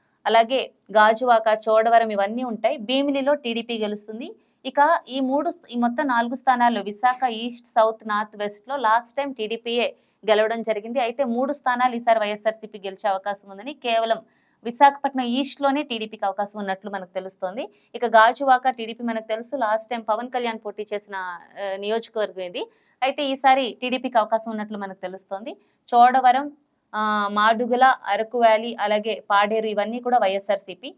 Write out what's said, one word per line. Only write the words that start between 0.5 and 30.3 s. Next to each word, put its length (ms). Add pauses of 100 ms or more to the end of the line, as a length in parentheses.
గాజువాక, 680 (100)
చోడవరం 400
ఇవన్నీ 340
ఉంటాయి. 340
భీమిలిలో 580
టీడీపీ 440
గెలుస్తుంది. 560 (300)
ఇక 420
ఈ 120
మూడు, 320 (180)
ఈ 60
మొత్తం 320
నాలుగు 280
స్థానాల్లో 460
విశాఖ 480
ఈస్ట్, 380
సౌత్, 400
నార్త్, 300
వెస్ట్లో 380
లాస్ట్ 420
టైమ్ 180
టీడీపీయే 600 (340)
గెలవడం 320
జరిగింది. 380
అయితే 240
మూడు 300
స్థానాలు 420
ఈసారి 240
వైఎస్ఆర్సీపీ 600
గెలిచే 300
అవకాశం 400
ఉందని, 240
కేవలం 480 (420)
విశాఖపట్నం 600
ఈస్ట్‌లోనే 580
టీడీపీకి 420
అవకాశం 340
ఉన్నట్లు 300
మనకు 240
తెలుస్తోంది. 560 (260)
ఇక 100
గాజువాక 640
టీడీపీ 340
మనకు 240
తెలుసు, 280
లాస్ట్ 340
టైమ్ 200
పవన్ 200
కళ్యాణ్ 360
పోటీ 280
చేసిన, 220
ఆ, 240 (360)
నియోజకవర్గం 680
ఇది. 260 (340)
అయితే 220
ఈసారి 560
టీడీపీకి 360
అవకాశం 340
ఉన్నట్లు 260
మనకు 240
తెలుస్తోంది. 560 (360)
చోడవరం, 580 (440)
ఆ, 360
మాడుగుల, 640 (100)
అరకు 340
వ్యాలీ, 400
అలాగే 500
పాడేరు 360
ఇవన్నీ 340
కూడా 180
వైఎస్ఆర్సీపీ. 800